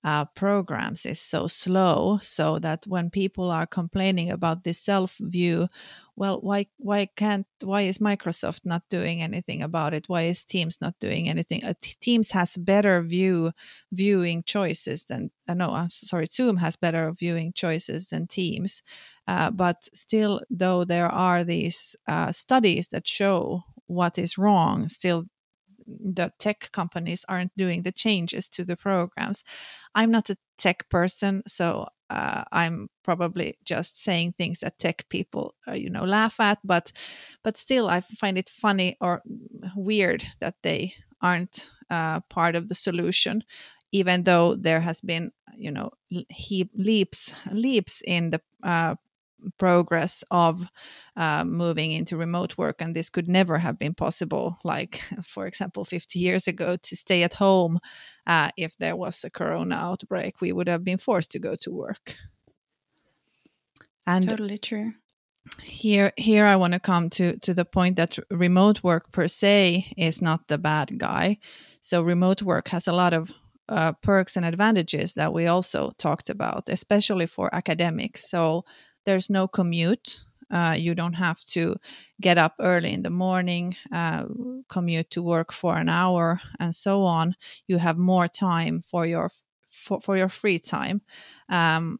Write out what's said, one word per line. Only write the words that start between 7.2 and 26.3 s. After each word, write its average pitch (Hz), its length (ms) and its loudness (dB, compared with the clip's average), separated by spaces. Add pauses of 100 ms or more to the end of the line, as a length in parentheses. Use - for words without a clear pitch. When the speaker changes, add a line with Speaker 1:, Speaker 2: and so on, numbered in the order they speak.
Speaker 1:
why 196 200 0
is 190 160 0
Microsoft 196 680 -2
not 175 240 -2
doing 170 320 -2
anything 170 400 -6
about 156 340 -2
it? 151 140 -6
Why 170 140 0
is 175 220 0
Teams 170 360 -2
not - 200 -6
doing - 280 -2
anything? 165 360 -4
Uh, 185 160 -4
T-, - 200 -14
Teams 233 300 2
has 180 260 0
better 190 460 4
view, 170 500 2 (380)
viewing 180 540 2
choices - 600 -2
than, - 260 -8 (180)
uh, 175 60 -2
no, 180 160 0
I'm 175 160 -2
s-, - 220 -8
sorry, 165 180 -2
Zoom 233 320 2
has 165 180 0
better 165 360 0
viewing 170 400 -4
choices 165 580 -4
than 165 180 -4
Teams. 175 540 -4 (440)
Uh, 180 240 0
but 180 420 -2
still, 214 560 0
though 180 360 0
there 175 240 2
are 175 340 2
these, 170 540 -2 (100)
uh, 165 240 -2
studies 202 580 2
that - 180 -6
show 185 560 0 (240)
what 175 300 0
is 180 220 -2
wrong, 190 500 4
still 170 360 0 (640)
the 190 500 -4